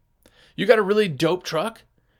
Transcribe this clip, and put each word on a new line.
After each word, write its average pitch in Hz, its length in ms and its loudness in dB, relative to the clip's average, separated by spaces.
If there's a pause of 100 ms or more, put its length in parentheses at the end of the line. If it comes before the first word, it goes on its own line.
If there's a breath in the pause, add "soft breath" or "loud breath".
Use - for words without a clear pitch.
(560 soft breath)
You 190 120 -2
got 226 100 6
a 214 60 0
really 208 240 0
dope 160 360 -2
truck? 190 380 -6 (380)